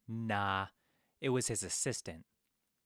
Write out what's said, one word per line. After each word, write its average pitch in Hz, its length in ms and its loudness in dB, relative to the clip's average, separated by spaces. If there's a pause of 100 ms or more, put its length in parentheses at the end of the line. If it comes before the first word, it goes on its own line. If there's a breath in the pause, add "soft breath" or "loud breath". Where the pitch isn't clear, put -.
Nah, 101 600 0 (520)
it 135 100 2
was 127 180 2
his 110 140 -2
assistant. 87 600 -4 (600)